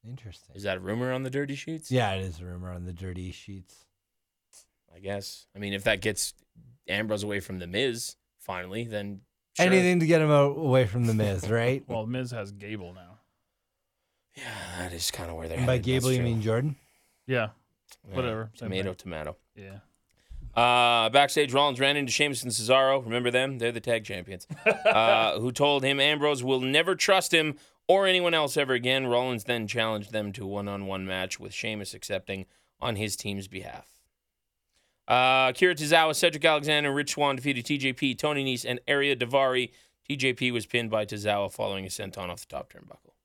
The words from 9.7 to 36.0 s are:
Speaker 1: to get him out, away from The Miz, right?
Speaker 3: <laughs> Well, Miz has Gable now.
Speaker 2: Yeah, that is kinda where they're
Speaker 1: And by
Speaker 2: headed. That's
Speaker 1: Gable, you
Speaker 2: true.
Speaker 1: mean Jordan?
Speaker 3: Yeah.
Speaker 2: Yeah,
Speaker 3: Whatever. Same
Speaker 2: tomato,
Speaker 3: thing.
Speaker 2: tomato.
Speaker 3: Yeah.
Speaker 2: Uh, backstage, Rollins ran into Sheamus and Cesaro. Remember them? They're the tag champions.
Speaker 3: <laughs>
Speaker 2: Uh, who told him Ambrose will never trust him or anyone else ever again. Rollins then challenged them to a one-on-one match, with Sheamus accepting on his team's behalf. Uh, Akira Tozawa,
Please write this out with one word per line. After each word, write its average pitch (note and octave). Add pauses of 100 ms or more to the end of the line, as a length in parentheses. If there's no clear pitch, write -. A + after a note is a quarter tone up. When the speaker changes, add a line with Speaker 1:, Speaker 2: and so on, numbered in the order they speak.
Speaker 1:
to D#3+
get D#3+
him D3+
out, C#3+
away C3
from A#2
The A2
Miz, G2+
right? A#2+
Speaker 3:
<laughs> -
Well, A2
Miz B2
has G#2
Gable G2+
now. F#2 (1160)
Speaker 2:
Yeah, - (360)
that F2
is E2
kinda E2+
where E2
they're E2
Speaker 1:
And B2
by B2+
Speaker 2:
headed. A#2
That's B2+
Speaker 1:
Gable, C3
you B2+
Speaker 2:
true. B2
Speaker 1:
mean A2+
Jordan? A#2+ (520)
Speaker 3:
Yeah. A#2+ (600)
Speaker 2:
Yeah, G#2
Speaker 3:
Whatever. A2
Same A2+
Speaker 2:
tomato, F#2+
Speaker 3:
thing. F2+
Speaker 2:
tomato. D#2 (180)
Speaker 3:
Yeah. G2 (760)
Speaker 2:
Uh, A#2+
backstage, C#3
Rollins C#3
ran C#3
into C3+
Sheamus C#3+
and B2
Cesaro. C3
Remember A#2+
them? C3
They're A#2
the A#2
tag A2+
champions. F#2
Speaker 3:
<laughs> -
Speaker 2:
Uh, A2+
who B2
told C#3+
him C#3
Ambrose D3
will C3
never D3+
trust F#3+
him D#3 (320)
or G3
anyone F3+
else D3+
ever C3
again. B2+
Rollins B2
then A#2
challenged A2
them G#2
to G2+
a F#2+
one-on-one G2+
match, F#2
with G2
Sheamus G#2+
accepting G2 (340)
on A#2
his G#2
team's G2
behalf. - (1200)
Uh, C3
Akira F3+
Tozawa, D#3